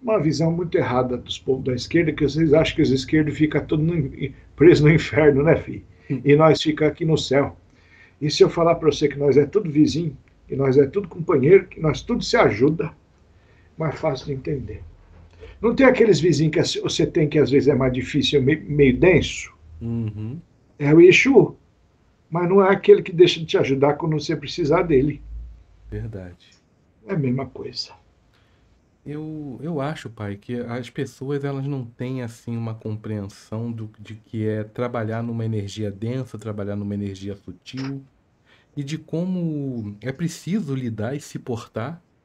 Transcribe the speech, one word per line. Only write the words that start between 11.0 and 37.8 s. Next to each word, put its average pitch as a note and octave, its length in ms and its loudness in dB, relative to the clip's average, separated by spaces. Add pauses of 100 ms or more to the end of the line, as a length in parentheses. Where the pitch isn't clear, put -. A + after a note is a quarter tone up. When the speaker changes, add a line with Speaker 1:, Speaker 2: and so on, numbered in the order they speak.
Speaker 1:
companheiro, E3 580 2
que - 140 -20
nós D#3 220 -2
tudo - 200 -4
se - 140 -2
ajuda, D#3 560 2 (840)
mais D#3 200 -4
fácil D3 280 -4
de D3 60 -6
entender. C3 500 -8 (800)
Não A3+ 140 0
tem C4+ 120 6
aqueles A3 340 6
vizinhos D#3 320 2
que E3+ 80 0
as-, - 160 -4
você F3+ 300 -2
tem D#3 220 0
que D#3 100 0
às B2 120 2
vezes C3+ 180 4
é C#3+ 60 4
mais B2+ 180 0
difícil, C3 480 0
é - 20 2
meio, D3+ 220 0
meio C#3 320 4
denso? - 580 2 (260)
Speaker 2:
Uhum. A2+ 580 -6 (400)
Speaker 1:
É C#3+ 140 2
o E3 80 8
Exu, F#3+ 560 6 (760)
mas F3 180 -2
não G3 160 4
é G3 60 4
aquele G3 320 6
que F#3 100 -12
deixa E3+ 280 6
de D#3 60 -8
te - 100 -2
ajudar C3+ 380 2
quando D#3 240 -4
você D3+ 180 -4
precisar D#3+ 460 -2
dele. D3 400 0 (680)
Speaker 2:
Verdade. G#2 600 -14 (560)
Speaker 1:
É G3 80 -8
a E3 40 -2
mesma B2 280 -4
coisa. - 460 -14 (1120)
Speaker 2:
Eu, D3+ 580 -12
eu D3+ 200 -6
acho, D3+ 260 -8
pai, G#2 280 -10
que B2 240 -12
as A#2 280 -10
pessoas, C#3 560 -8
elas C#3 220 -6
não C3+ 180 -6
têm, B2+ 380 -8
assim, A#2 340 -10
uma A2+ 180 -6
compreensão A2 960 -10
do, A2+ 280 -12
de G#2+ 160 -18
que A2 320 -8
é G#2+ 180 -4
trabalhar A#2 580 -6
numa A#2 220 -6
energia G#2+ 460 -6
densa, A2+ 480 -8
trabalhar G#2 360 -8
numa G2+ 200 -6
energia G2 420 -8
sutil, C3+ 640 -12 (720)